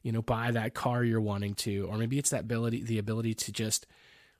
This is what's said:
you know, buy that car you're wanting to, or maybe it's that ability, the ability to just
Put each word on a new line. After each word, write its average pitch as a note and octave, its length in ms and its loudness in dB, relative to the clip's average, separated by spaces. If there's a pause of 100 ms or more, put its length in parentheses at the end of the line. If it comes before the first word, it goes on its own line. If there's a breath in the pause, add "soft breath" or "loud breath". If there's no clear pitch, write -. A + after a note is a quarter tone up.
you B2 80 -2
know, A2+ 100 0
buy A#2 300 0
that A2+ 240 0
car A#2+ 280 2
you're A2+ 160 4
wanting G2+ 360 0
to, G2 340 -2
or G#2+ 80 -2
maybe A#2 220 0
it's C#3 100 0
that C#3 120 0
ability, A#2 420 0
the A2+ 160 0
ability A2 340 0
to - 180 -6
just A2 360 -2 (520 soft breath)